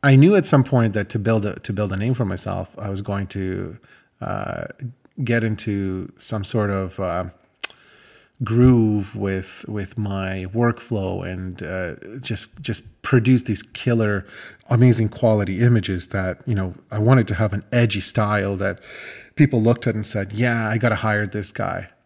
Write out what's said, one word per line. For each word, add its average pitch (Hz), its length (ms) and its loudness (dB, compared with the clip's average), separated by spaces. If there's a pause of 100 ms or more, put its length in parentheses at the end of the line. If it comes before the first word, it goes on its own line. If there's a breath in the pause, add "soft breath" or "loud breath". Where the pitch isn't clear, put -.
(100)
I 135 60 10
knew 175 200 8
at 185 100 4
some 135 180 4
point 117 280 2
that 101 180 -4
to - 80 -4
build 107 280 2
a, 101 140 -4
to - 120 -8
build 101 200 -2
a 95 40 -4
name 117 180 0
for 120 100 -2
myself, 92 420 -4 (120)
I 104 120 -8
was 98 100 -6
going 98 280 -4
to, 95 500 -6 (420 soft breath)
uh, 50 440 -6 (580)
get 117 220 0
into 98 760 -4
some 104 260 -6
sort 104 260 0
of, 95 300 -4
uh, 90 240 -4 (1160 soft breath)
groove 110 720 4
with, 95 540 -6
with 104 280 -8
my 95 560 -4
workflow 101 720 -2
and, 92 380 -8
uh, 87 320 -8 (260)
just, - 400 -8
just - 220 -6 (200)
produce 123 420 4
these 107 180 -4
killer, 107 640 -2 (420 loud breath)
amazing 113 400 6
quality 104 520 2
images 104 480 2
that, 92 380 -4
you 123 80 -2
know, 92 200 -2 (160)
I 110 80 -4
wanted 117 300 4
to 101 80 -2
have 107 160 0
an 98 200 -6
edgy 117 280 2
style 104 560 0
that 98 240 -4 (560 loud breath)
people 135 260 4
looked 117 240 2
at 113 80 0
and 107 120 -4
said, 101 260 -6
"Yeah, 113 360 0
I 110 100 0
gotta 110 180 2 (120)
hire 104 180 0
this 101 260 -6
guy." 92 360 -6 (180)